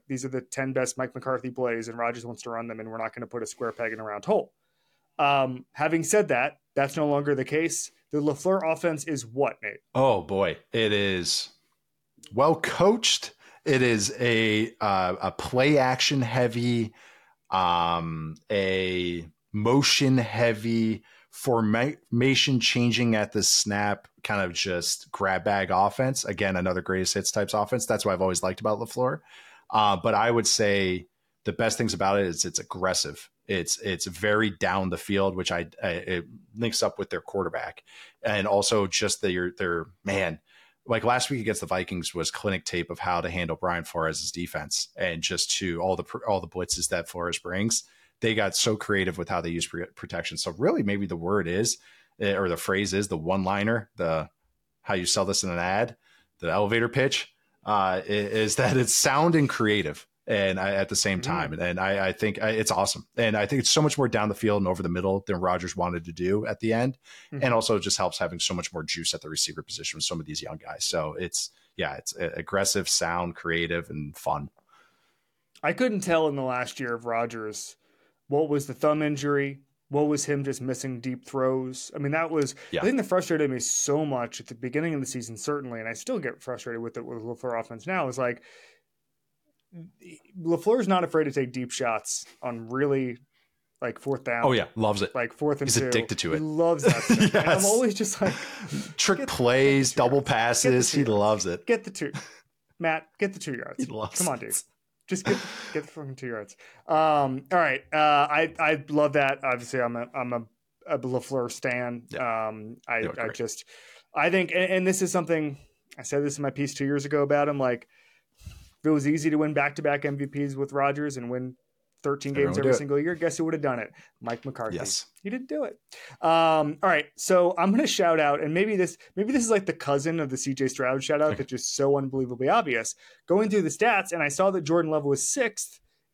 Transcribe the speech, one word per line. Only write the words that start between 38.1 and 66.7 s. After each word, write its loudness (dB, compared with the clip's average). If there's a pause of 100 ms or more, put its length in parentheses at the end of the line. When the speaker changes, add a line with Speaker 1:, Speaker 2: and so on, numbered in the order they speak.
Speaker 2:
And 0
also 4
just -2
their, 0
their, -2 (160)
man, -2 (460)
like, 0
last 2
week -2
against -2
the -8
Vikings -4
was -4
clinic -4
tape -4
of -8
how 0
to -4
handle -4
Brian -2
Flores's -4
defense -6
and -2
just -2
to -2
all 0
the -6
pr-, -10
all 0
the -12
blitzes -4
that -4
Flores -6
brings. -2 (380)
They 2
got 0
so 2
creative 0
with -6
how 0
they -4
use -2
pre-, -8 (100)
protection. -8
So -4
really, 2
maybe 0
the -4
word 0
is, 0 (420)
eh, 0
or 0
the 0
phrase 0
is 0
the -4
one-liner, 0
the, -2 (520)
how -2
you -2
sell 2
this 0
in -4
an -2
ad, 0 (440)
the -2
elevator 2
pitch, 0 (340)
uh, 2
i-, -12
is 0
that 2
it's 2
sound 4
and 6
creative, 0 (220)
and 2
I, 0
at 0
the -2
same 0
Speaker 1:
Mm-hmm. -4
Speaker 2:
time. -2
And -2
I, 2
I 0
think -2
I, 2
it's 0
awesome. 0
And 2
I 2
think 0
it's 2
so 4
much 2
more 4
down 2
the 0
field 2
and 2
over 0
the 0
middle 0
than -2
Rodgers 0
wanted -2
to -12
do 0
at -6
the 0